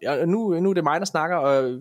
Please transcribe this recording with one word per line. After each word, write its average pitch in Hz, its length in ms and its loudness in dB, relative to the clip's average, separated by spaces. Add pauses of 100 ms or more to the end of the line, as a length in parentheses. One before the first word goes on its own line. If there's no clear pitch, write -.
og 147 200 0
nu, 196 320 0
nu 190 100 2
er 196 40 2
det 175 100 0
mig, 151 160 0
der 151 60 -6
snakker, 165 320 -2
og 135 440 2